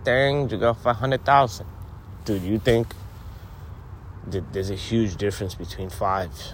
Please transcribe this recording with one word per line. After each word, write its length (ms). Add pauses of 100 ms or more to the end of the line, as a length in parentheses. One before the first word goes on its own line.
ten, 460
you 80
got 240
five 140
hundred 280
thousand? 420 (600)
Dude, 160
you 160
think 360 (1300)
that 260
there's 160
a 60
huge 420
difference 380
between 340
five 420 (240)